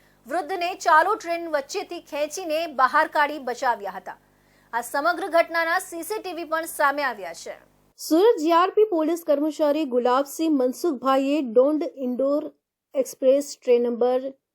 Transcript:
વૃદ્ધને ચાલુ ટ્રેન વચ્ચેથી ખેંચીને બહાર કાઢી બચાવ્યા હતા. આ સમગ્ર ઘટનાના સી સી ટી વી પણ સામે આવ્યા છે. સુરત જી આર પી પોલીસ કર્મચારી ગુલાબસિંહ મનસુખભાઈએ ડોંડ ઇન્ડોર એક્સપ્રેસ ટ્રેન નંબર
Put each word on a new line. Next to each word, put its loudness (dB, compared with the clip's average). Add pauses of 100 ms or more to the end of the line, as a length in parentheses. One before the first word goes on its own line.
(280)
વૃદ્ધને -4
ચાલુ 4
ટ્રેન -4
વચ્ચેથી -6
ખેંચીને -6
બહાર 2
કાઢી 0
બચાવ્યા -4
હતા. -14 (560)
આ -4
સમગ્ર -2
ઘટનાના 2
સી -10
સી -6
ટી -8
વી -8
પણ -4
સામે 0
આવ્યા -6
છે. -16 (420)
સુરત 4
જી 0
આર 4
પી 4
પોલીસ 0
કર્મચારી 0
ગુલાબસિંહ 0
મનસુખભાઈએ 0
ડોંડ 2 (120)
ઇન્ડોર -2 (480)
એક્સપ્રેસ 2
ટ્રેન 2
નંબર 0 (240)